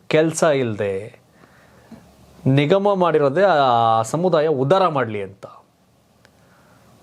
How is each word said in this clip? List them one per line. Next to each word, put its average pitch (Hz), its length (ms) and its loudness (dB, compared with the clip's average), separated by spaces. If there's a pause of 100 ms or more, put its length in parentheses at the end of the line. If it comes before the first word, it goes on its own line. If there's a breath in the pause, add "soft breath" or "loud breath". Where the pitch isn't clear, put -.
ಕೆಲ್ಸ 156 360 0
ಇಲ್ದೆ 110 760 -4 (1300 loud breath)
ನಿಗಮ 156 480 2
ಮಾಡಿರೋದೇ 156 500 0
ಆ 120 580 2
ಸಮುದಾಯ 160 460 -2
ಉದ್ಧಾರ 160 400 0
ಮಾಡ್ಲಿ 113 360 -4
ಅಂತ. 98 220 -16 (1600 soft breath)